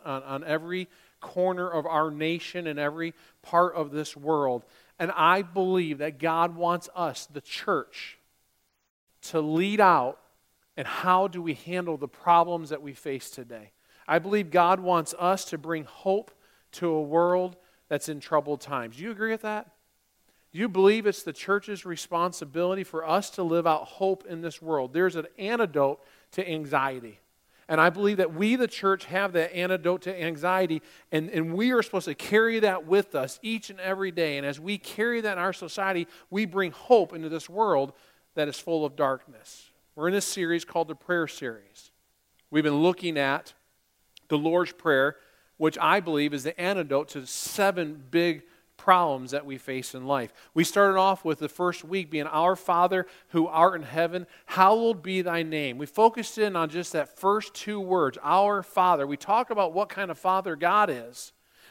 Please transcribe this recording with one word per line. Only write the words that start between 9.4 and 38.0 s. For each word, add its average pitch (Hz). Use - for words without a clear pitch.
lead 180
out 160
in 180
how 185
do 175
we 165
handle 170
the 139
problems 170
that 147
we 143
face 135
today. 120
I 160
believe 190
God 180
wants 175
us 180
to 165
bring 156
hope -
to 175
a 156
world 175
that's 147
in 151
troubled 143
times. 120
Do 160
you 226
agree 220
with 220
that? 214
Do 156
you 226
believe 202
it's 196
the 160
church's 202
responsibility 175
for 160
us 190
to -
live 165
out 160
hope 190
in 165
this 165
world? 147
There's 170
an 156
antidote 170
to 185
anxiety. 135
And 160
I 165
believe 202
that 165
we, 214
the 247
church, 190
have 190
that 170
antidote 180
to 180
anxiety, 165
and, 156
and 165
we 226
are 240
supposed 196
to 147
carry 226
that 185
with 190
us 135
each 220
and 190
every 190
day. 160
And 139
as 143
we 196
carry 233
that 208
in 185
our 180
society, 180
we 202
bring 180
hope 190
into 160
this 160
world 170